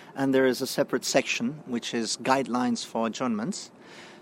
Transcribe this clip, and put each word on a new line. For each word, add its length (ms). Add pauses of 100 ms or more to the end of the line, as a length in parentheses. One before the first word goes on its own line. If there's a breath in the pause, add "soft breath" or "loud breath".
(160 loud breath)
and 160
there 140
is 160
a 40
separate 380
section 600
which 280
is 240
guidelines 680
for 220
adjournments. 640 (520 loud breath)